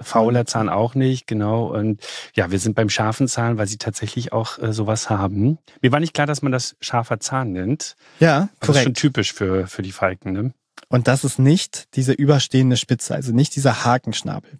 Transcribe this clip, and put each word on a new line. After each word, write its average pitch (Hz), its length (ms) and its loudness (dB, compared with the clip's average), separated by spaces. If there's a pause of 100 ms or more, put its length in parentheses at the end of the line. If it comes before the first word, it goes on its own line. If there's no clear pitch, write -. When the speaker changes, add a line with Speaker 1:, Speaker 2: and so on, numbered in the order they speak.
Speaker 1:
Fauler 117 440 2
Zahn 110 240 -2
auch 110 260 0
nicht, 131 320 0
genau. 110 400 0
Und 107 340 -2 (320)
ja, 90 160 0
wir 95 100 0
sind 107 160 0
beim 110 140 2
scharfen 113 380 0
Zahn, 117 300 -2
weil 104 100 -2
sie 107 100 -8
tatsächlich 113 540 -6
auch, 113 280 -4
äh, 110 120 -2
sowas 107 380 -2
haben. 104 480 0 (240)
Mir 123 100 4
war 143 80 2
nicht 165 140 -4
klar, 147 140 0
dass 147 140 -4
man 135 120 -2
das - 260 -6
scharfer 120 400 -4
Zahn 131 320 -4
nennt. 92 440 -4 (240)
Speaker 2:
Ja, 156 200 6
Speaker 1:
Das 196 80 2
ist - 180 -12
schon 147 80 4 (100)
Speaker 2:
korrekt. 120 140 0
Speaker 1:
typisch 127 360 0
für, 95 340 -2
für - 140 -8
die 95 100 -8
Falken, 95 400 -4
ne? 107 220 -4 (360)
Speaker 2:
Und 123 200 2
das 139 160 2
ist 131 140 -2
nicht - 560 2
diese 135 180 2
überstehende 131 640 4
Spitze, - 380 -2
also 135 180 -4
nicht 131 220 2
dieser 135 280 0
Hakenschnabel, 123 760 -2